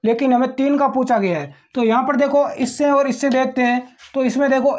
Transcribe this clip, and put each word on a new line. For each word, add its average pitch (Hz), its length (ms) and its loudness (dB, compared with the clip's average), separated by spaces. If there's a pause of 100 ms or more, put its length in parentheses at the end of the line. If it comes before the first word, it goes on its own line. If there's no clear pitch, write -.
लेकिन 240 280 2
हमें 254 180 2
तीन 277 260 0
का 285 120 2
पूछा 254 300 0
गया 180 200 -2
है। 143 140 -10 (220)
तो 247 80 -2
यहाँ 226 200 2
पर 277 140 -2
देखो 285 340 2
इससे 285 400 -2
और 277 160 2
इससे 269 220 -2
देखते 262 320 0
हैं, 247 200 0 (320)
तो 269 100 -2
इसमें 262 260 0
देखो 262 300 2